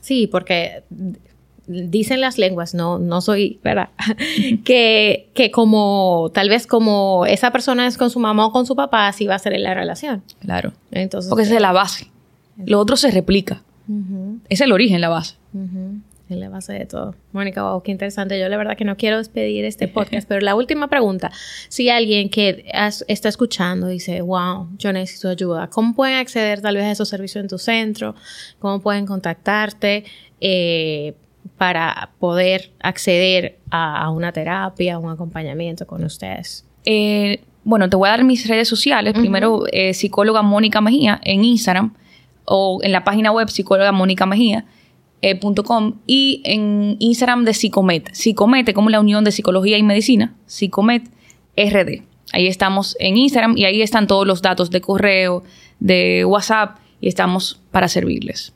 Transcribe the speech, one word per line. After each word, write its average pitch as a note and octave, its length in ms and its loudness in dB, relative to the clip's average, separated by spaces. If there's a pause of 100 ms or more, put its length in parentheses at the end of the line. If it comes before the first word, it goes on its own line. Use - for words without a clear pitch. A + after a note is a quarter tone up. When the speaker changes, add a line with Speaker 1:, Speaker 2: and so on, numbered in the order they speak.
Speaker 1:
Sí, B3 260 0
porque F3+ 560 -4 (840)
dicen G3 540 -2
las B3+ 180 -2
lenguas, F3+ 340 -2
no, F3 240 -2
no F3 240 -2
soy, G#3 420 0
¿verdad? - 340 -2
<laughs> A#3+ 680 -2
Que, A3 720 2
que A3+ 160 2
como, G3+ 840 2
tal G3+ 160 2
vez A3+ 160 2
como G3+ 640 2
esa A#3+ 240 2
persona B3 340 0
es B3 120 -2
con B3 120 2
su B3 100 -6
mamá G#3+ 280 2
o A3 40 0
con B3 140 0
su B3+ 100 -2
papá, A#3+ 320 2
así G3+ 200 -2
va F#3+ 80 0
a G3 40 -4
ser G#3 140 -4
en - 100 -2
la F#3 100 -2
relación. F#3 500 -6 (160)
Speaker 2:
Claro. - 340 -6 (180)
Speaker 1:
Entonces, F#3 380 -6
Speaker 2:
Porque A3 140 2
esa G#3+ 120 2
es A3 60 4
la F#3+ 100 4
base. F3+ 360 0 (580)
Lo G3+ 140 4
otro G#3+ 180 2
se C4+ 140 4
replica. F#3+ 500 2 (260)
Speaker 1:
Ujú. G3+ 520 -8 (100)
Speaker 2:
Es G3 120 0
el C4+ 100 4
origen, F#3+ 300 4
la E3+ 80 0
base. E3 260 -4 (180)
Speaker 1:
Ujú. F#3+ 460 -10 (300)
Es F3+ 80 -8
la F#3+ 120 -10
base F#3+ 240 -14
de G3 120 -8
todo. G3 300 -10 (160)
Mónica, G3 320 -6
wow, F#3+ 180 -2
qué G3+ 100 -6
interesante. G3 480 -6
Yo F#3 100 -2
la G3+ 80 -2
verdad G#3+ 200 -4
que A3 80 -4
no G3 120 -2
quiero A3 200 0
despedir G#3+ 480 -4
este G#3 220 -4
Speaker 2:
<laughs> - 0 -
Speaker 1:
podcast, G#3 400 -4
pero G3 140 -2
la G3+ 140 0
última C#4+ 320 -2
pregunta. G#3 440 0 (380)
Si A#3+ 200 0
alguien G#3+ 400 2
que G3+ 440 0
has-, G#3 340 -2
está G#3+ 220 0
escuchando F#3 580 -2
dice, F3+ 340 -6
"Wow, F3+ 460 -4 (100)
yo G3+ 160 -4
necesito F#3 360 -6
ayuda", F3 400 -4
¿cómo A#3 260 0
pueden C4 220 0
acceder G#3+ 440 -2
tal G#3 140 -2
vez G3+ 100 -2
a G#3 60 -2
esos G#3 180 -2
servicios G3 340 -10
en G3+ 60 -8
tu F#3 80 -10
centro? A3 560 -4 (460)
¿Cómo G3 220 -4
pueden G3+ 260 -2
contactarte, G3+ 960 -4 (380)
eh, D#3+ 720 -2 (440)
para E3+ 600 -2
poder F#3 520 0 (100)
acceder F#3 760 0 (140)
a, D#3+ 320 -2
a D#3 80 -4
una E3+ 200 -4
terapia, F3+ 640 -4
a E3 40 -8
un E3 100 -8
acompañamiento E3 800 -10
con E3+ 160 -8
ustedes? - 600 -10 (220)
Speaker 2:
Eh, G#3 560 0 (220)
bueno, G#3 260 2
te F#3+ 60 2
voy F#3+ 140 4
a - 20 4
dar A#3 120 2
mis B3+ 240 4
redes A3+ 200 2
sociales. A3 460 0
Speaker 1:
Ujú. A3 80 2
Speaker 2:
Primero, G#3 500 2
eh, F#3+ 240 0
psicóloga G#3 480 2
Mónica G#3+ 380 4
Mejía A3+ 420 2
en G3 200 2
Instagram G#3+ 520 2 (500)
o G3 380 2
en G3 80 0
la F#3 120 0
página G#3 280 2
web A3+ 180 0
psicóloga G3 420 2
Mónica F#3+ 340 2
Mejía, G3+ 400 2 (560)
eh, G3 140 2
punto G3+ 280 -2
com, A3 320 0 (120)
y C4+ 380 2
en G#3 540 0
Instagram A#3+ 460 2
de A3+ 80 2
Psicomet. F#3+ 600 0
Psicomet A3+ 560 2
es G3 40 0
como G#3 160 4
la A3 120 4
unión G#3 240 4
de G#3 60 4
psicología F#3+ 460 2
y G#3+ 60 4
medicina, G#3+ 500 4 (140)
Psicomet A3 560 0 (540)
R G3+ 280 4
D. - 180 -10 (280)
Ahí F3+ 160 2
estamos F#3+ 520 0
en F#3+ 180 2
Instagram A#3+ 400 4
y G3+ 80 2
ahí G3+ 160 2
están G#3+ 260 2
todos G3 180 4
los F#3 160 0
datos F3+ 300 0
de F#3 100 2
correo, F#3 600 2 (360)
de F3+ 460 2
WhatsApp G3+ 520 0 (240)
y - 80 -2
estamos F#3 500 -2 (120)
para F#3 180 2
servirles. - 680 -4